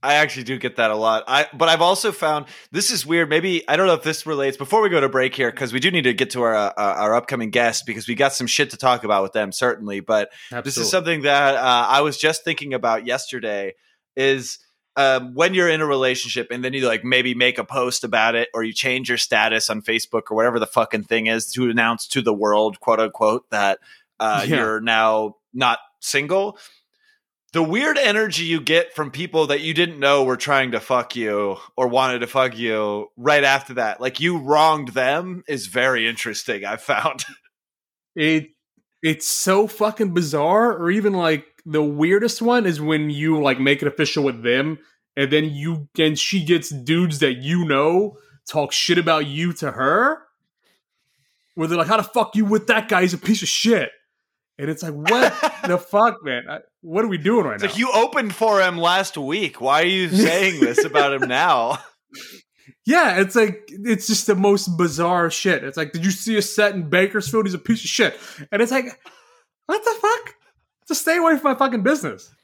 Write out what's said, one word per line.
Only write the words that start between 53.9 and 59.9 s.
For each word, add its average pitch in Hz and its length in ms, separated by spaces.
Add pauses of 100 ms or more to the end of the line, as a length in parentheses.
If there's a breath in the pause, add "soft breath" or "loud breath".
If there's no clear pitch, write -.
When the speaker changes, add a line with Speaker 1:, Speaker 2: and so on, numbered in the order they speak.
Speaker 2:
And 143 120
it's 156 140
like, 160 100
"What 202 400 (280)
Speaker 1:
<laughs> 180 60
Speaker 2:
the 180 100
fuck, 208 460
man? 127 260
I, 151 100 (220)
what 175 240
are - 20
we 190 100
doing 196 280
right 117 100
Speaker 1:
It's 101 80
Speaker 2:
now?" 196 60
Speaker 1:
like, - 80
"You 240 160
opened 226 420
for 214 260
him 180 160
last 175 400
week. 151 440
Why 139 220
are - 20
you 185 240